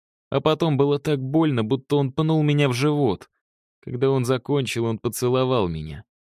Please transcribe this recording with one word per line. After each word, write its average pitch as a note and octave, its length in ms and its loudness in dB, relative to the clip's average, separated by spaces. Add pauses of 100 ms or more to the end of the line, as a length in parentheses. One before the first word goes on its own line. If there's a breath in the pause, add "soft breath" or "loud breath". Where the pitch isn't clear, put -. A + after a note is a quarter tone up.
(300)
А C#3 100 0
потом D#3 360 0
было C#3+ 220 2
так C#3+ 220 -2
больно, C3+ 440 0
будто C3 320 -2
он C#3 160 0
пнул D#3 300 0
меня D3 260 2
в B2+ 40 0
живот. C3+ 560 0 (540)
Когда B2 280 -2
он C3 140 2
закончил, B2+ 600 -2
он A2+ 140 -2
поцеловал B2 680 0
меня. D#2 360 -10 (240)